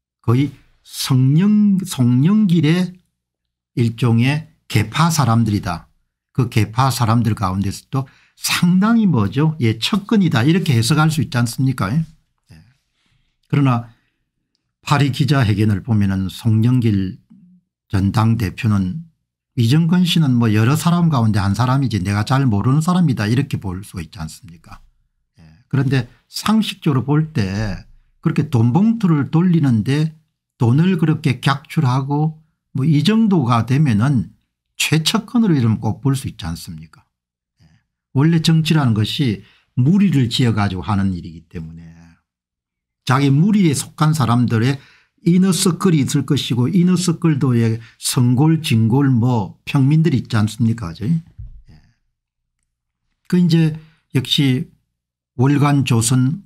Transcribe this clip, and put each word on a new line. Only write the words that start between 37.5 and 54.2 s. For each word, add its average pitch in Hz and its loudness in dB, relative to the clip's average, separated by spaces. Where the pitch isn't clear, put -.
예. - -20
원래 160 2
정치라는 156 2
것이 107 -2
무리를 143 2
지어가지고 101 -2
하는 98 -2
일이기 82 -14
때문에 82 -16
자기 139 2
무리에 175 2
속한 - -2
사람들의 120 0
이너서클이 180 2
있을 135 -2
것이고 123 -2
이너서클도 165 0
예, 113 -2
성골, 139 0
진골 127 2
뭐 120 0
평민들이 147 2
있지 113 -4
않습니까? 107 -2
그죠? 82 -10
예. 165 -2
그 180 0
이제 160 2
역시 131 0